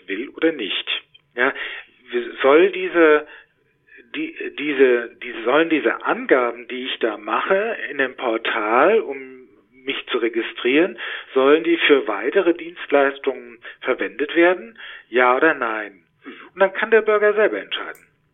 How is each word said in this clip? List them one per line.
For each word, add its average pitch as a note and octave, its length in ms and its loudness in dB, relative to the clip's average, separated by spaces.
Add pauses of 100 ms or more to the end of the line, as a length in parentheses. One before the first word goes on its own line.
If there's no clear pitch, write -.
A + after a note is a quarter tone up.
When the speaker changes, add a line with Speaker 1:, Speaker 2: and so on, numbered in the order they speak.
Speaker 1:
will A2 220 -8
oder D#3+ 220 0
nicht. - 380 -6 (460)
Ja, B2+ 180 0 (580)
wie A#2+ 200 -4 (100)
soll D#3+ 300 6
diese, E3 560 2 (880)
die, D3+ 200 -8 (220)
diese, C3 640 2
die, B2 120 -12 (100)
sollen D3+ 260 2
diese C3 340 0
Angaben, B2+ 640 0
die B2+ 180 -8
ich C3+ 140 -6
da G#2+ 180 -2
mache D#3+ 600 -2 (140)
in C#3+ 80 -6
dem B2+ 160 -4
Portal, A#2 840 0
um C3 460 -12 (380)
mich C3+ 220 -8
zu B2+ 100 -2
registrieren, B2 800 0 (380)
sollen C#3 280 4
die E3 140 2
für C#3 300 4
weitere D3 480 0
Dienstleistungen C#3 1040 -2 (220)
verwendet - 540 -4
werden? F3+ 440 2 (300)
Ja B2 280 4
oder D#3 160 2
nein? A2 500 -6 (200)
Speaker 2:
Mhm. - 80 -16 (240)
Speaker 1:
Und - 40 -8
dann F#3+ 140 2
kann A3 160 -4
der A3 140 4
Bürger G#3 300 2
selber G#3 260 0
entscheiden. - 480 -12 (260)